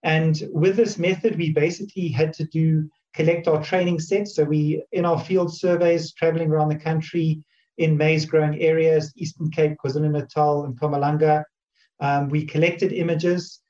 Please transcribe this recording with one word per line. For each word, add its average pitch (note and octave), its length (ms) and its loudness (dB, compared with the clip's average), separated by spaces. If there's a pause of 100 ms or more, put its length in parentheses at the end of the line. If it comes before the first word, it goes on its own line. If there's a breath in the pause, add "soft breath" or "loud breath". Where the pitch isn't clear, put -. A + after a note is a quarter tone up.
And D#3+ 400 2 (100)
with F#3 240 2
this A3 220 0
method, F#3 380 0
we D#3+ 160 -2
basically F3 560 -2
had D#3 260 0
to D#3 100 -6
do, D#3+ 440 0 (260)
collect E3 320 0
our D3+ 160 2
training F3 380 0
sets. G3+ 340 -2
So D#3 100 2
we, D3+ 380 0 (100)
in F3+ 120 -2
our E3 140 2
field F3 360 -2
surveys, E3+ 580 0
traveling E3 380 0
around D3+ 200 2
the D3+ 60 -2
country D#3+ 680 -2 (360 soft breath)
in D#3+ 180 2
maize D3+ 280 2
growing D3+ 360 0
areas, D#3+ 560 2
Eastern D#3 340 -6
Cape, D3+ 340 0
KwaZulu-Natal, D3 800 0
and B2+ 140 -10
Mpumalanga, D3+ 680 0 (560)
um, C#3+ 300 0
we D3+ 140 0
collected F3 480 0
images F3 760 -2